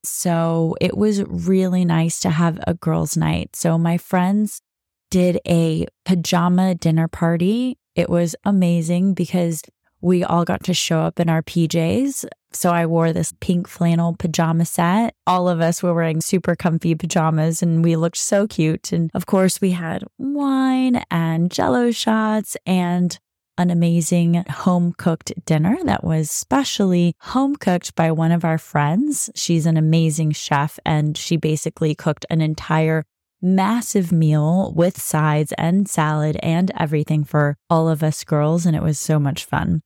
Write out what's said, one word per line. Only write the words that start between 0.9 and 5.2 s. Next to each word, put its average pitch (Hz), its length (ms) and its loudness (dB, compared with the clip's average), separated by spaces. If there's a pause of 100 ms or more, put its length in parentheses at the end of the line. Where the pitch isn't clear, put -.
was 208 280 0
really 180 600 0
nice 165 360 0
to 190 100 0
have 165 360 0
a 175 60 0
girls' 160 420 -2
night. 156 420 -2
So 165 200 0
my 170 220 0
friends 196 640 -2 (480)
did 180 360 2